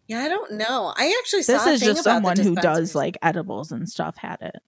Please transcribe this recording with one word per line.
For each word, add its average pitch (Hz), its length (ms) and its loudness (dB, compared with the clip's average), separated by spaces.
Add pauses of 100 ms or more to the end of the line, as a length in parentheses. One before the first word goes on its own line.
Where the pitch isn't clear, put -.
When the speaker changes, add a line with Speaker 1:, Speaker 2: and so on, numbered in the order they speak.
Speaker 1:
Yeah, 226 140 -6
I 294 80 -2
don't 381 240 -4
know. 220 420 -2
I 302 240 2
actually 403 240 0
Speaker 2:
This 240 200 4
Speaker 1:
saw 349 60 4
a 311 40 6
Speaker 2:
is 247 80 2
Speaker 1:
thing 220 80 4
Speaker 2:
just 208 120 2
Speaker 1:
about 226 220 2
the 185 40 2
Speaker 2:
someone 180 120 2
who 185 160 4
does, 170 240 2 (100)
Speaker 1:
dispensaries. - 60 -8
Speaker 2:
like, 147 260 -2
edibles - 520 -2
and 156 160 -8
stuff - 280 -8
had - 240 -12
it. - 140 -12 (120)